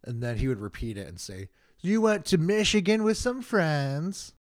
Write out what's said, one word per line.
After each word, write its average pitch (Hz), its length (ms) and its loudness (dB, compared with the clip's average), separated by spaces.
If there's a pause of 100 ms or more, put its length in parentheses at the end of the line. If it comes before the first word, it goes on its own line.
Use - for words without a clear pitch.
And 120 180 -8
then 120 160 -4
he 120 100 0
would 123 120 -2
repeat 104 360 -8
it 98 120 -10
and 87 120 -14
say, 95 280 -12 (320)
You 208 200 2
went 214 260 2
to 190 120 4
Michigan 208 680 2
with 220 120 4
some 247 260 -2
friends. 156 920 0 (140)